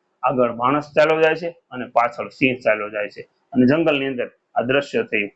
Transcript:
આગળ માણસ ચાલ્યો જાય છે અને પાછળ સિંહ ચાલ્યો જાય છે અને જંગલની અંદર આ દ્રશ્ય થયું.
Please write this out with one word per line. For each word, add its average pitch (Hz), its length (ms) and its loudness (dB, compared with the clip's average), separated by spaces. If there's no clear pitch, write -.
આગળ 127 300 2
માણસ 131 420 0
ચાલ્યો 156 260 4
જાય 160 140 4
છે 170 140 -8
અને 127 140 -8
પાછળ 120 420 0
સિંહ 127 300 0
ચાલ્યો 107 320 0
જાય 104 200 -6
છે - 120 -18
અને 127 120 2
જંગલની 147 400 2
અંદર 120 260 -6
આ 117 60 0
દ્રશ્ય 131 420 -2
થયું. 104 320 -4